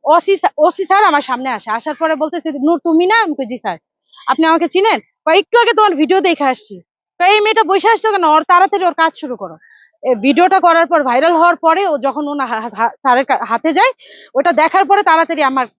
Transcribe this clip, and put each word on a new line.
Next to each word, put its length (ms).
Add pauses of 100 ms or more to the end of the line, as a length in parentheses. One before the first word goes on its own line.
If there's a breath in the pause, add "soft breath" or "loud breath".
ওসি 320
স্যা-, 220
ওসি 260
স্যার 200
আমার 160
সামনে 280
আসে, 220
আসার 240
পরে 200
বলতেছে, 360
"নূর 340
তুমি 220
না?" 160
আমি 120
কই, 120
"জি 100
স্যার।" 220 (480 loud breath)
"আপনি 200
আমাকে 220
চিনেন?" 320 (240)
কয়, 140
"একটু 200
আগে 140
তোমার 220
ভিডিও 260
দেখে 240
আসছি।" 360 (400)
কয়, 100
"এই 100
মেয়েটা 240
বসে 240
আসছো 220
কেন? 140
ওর 180
তাড়াতাড়ি 420
ওর 100
কাজ 260
শুরু 160
করো।" 200 (460 soft breath)
এ 120
ভিডিওটা 460
করার 260
পর 160
ভাইরাল 300
হওয়ার 240
পরে 300
ও 120
যখন 300
ওনার 200
হা-, 260
হা-, 220
স্যারের 280
কা-, 200
হাতে 280
যায়, 200 (420 loud breath)
ওটা 180
দেখার 320
পরে 180
তাড়াতাড়ি 400
আমার 240 (120)